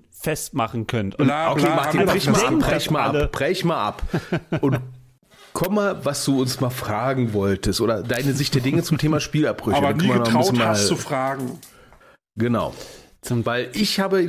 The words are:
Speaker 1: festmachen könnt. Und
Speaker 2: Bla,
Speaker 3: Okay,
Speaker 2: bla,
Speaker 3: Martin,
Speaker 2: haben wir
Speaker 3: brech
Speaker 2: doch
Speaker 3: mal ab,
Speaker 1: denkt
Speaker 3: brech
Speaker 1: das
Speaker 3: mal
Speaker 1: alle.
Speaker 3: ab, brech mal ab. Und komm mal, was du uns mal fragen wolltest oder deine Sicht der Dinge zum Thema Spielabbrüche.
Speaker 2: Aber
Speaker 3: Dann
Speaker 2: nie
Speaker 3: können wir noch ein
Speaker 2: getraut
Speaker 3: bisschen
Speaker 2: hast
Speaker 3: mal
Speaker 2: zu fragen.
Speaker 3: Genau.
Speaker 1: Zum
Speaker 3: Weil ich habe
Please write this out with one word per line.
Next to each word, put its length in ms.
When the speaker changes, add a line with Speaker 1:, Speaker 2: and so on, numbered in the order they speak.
Speaker 1:
festmachen 720
könnt. 320
Und 80
Speaker 2:
Bla, 240
Speaker 3:
Okay, 120
Speaker 2:
bla, 120
Speaker 3:
Martin, 260
Speaker 2:
haben 60
wir 60
Speaker 3:
brech 140
Speaker 2:
doch 60
Speaker 3:
mal 120
ab, 60
Speaker 1:
denkt 140
Speaker 3:
brech 100
Speaker 1:
das 80
Speaker 3:
mal 160
Speaker 1:
alle. 160
Speaker 3:
ab, 80
brech 320
mal 240
ab. 140
Und 200
komm 220
mal, 300
was 200
du 160
uns 200
mal 100
fragen 640
wolltest 480
oder 240
deine 300
Sicht 200
der 80
Dinge 220
zum 140
Thema 200
Spielabbrüche. 580
Speaker 2:
Aber 120
Speaker 3:
Dann 80
Speaker 2:
nie 100
Speaker 3:
können 80
wir 60
noch 60
ein 60
Speaker 2:
getraut 200
Speaker 3:
bisschen 160
Speaker 2:
hast 140
Speaker 3:
mal 60
Speaker 2:
zu 80
fragen. 640
Speaker 3:
Genau. 340
Speaker 1:
Zum 240
Speaker 3:
Weil 260
ich 260
habe 200